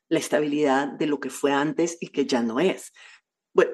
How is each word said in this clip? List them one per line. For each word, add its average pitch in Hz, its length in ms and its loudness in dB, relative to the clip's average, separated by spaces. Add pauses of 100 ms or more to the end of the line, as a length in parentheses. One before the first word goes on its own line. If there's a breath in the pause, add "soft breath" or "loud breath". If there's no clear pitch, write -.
la 160 100 2
estabilidad 147 680 2
de 151 200 -4
lo 143 120 0
que 127 100 -8
fue 143 220 0
antes 151 480 0
y 170 80 -12
que 139 180 -2
ya 120 160 0
no 117 180 -2
es. - 340 -2 (600 loud breath)
Bueno, - 200 4